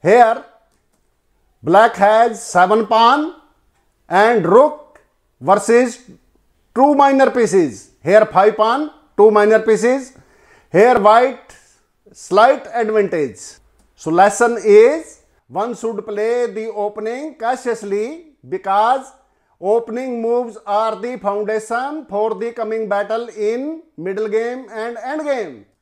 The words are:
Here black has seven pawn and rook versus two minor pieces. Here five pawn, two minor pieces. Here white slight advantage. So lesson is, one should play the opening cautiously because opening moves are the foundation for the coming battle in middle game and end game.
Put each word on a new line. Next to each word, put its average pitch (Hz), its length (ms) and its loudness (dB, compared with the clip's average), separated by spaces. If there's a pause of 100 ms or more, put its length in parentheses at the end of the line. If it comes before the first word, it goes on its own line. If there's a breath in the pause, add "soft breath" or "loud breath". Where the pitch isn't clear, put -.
Here 226 420 4 (1160)
black 202 360 2
has 220 460 2
seven 202 440 2
pawn 262 480 2 (760)
and 208 340 2
rook 254 580 2 (380)
versus 220 600 0 (760)
two 277 220 2
minor 269 340 4
pieces. 180 600 -2 (120)
Here 208 220 4
five 208 320 2
pawn, 254 340 -2 (240)
two 214 140 6
minor 214 300 4
pieces. 226 580 -2 (540 soft breath)
Here 226 280 4
white 226 560 2 (560)
slight 233 600 0
advantage. 190 680 -4 (560)
So - 160 -10
lesson 208 520 2
is, 233 580 4 (260)
one 208 280 -8
should 220 300 -10
play 226 460 -4
the 220 200 -10
opening 220 640 -8
cautiously 233 1000 -8 (140)
because 208 640 -2 (480)
opening 233 600 -4
moves 233 440 -4
are 214 300 -2
the 233 220 -10
foundation 220 920 -6
for 214 280 -4
the 233 160 -8
coming 220 380 -8
battle 208 400 -4
in 240 540 -6 (140)
middle 196 300 -8
game 233 440 -6
and 226 260 -12
end 277 260 -10
game. 185 420 -8 (160)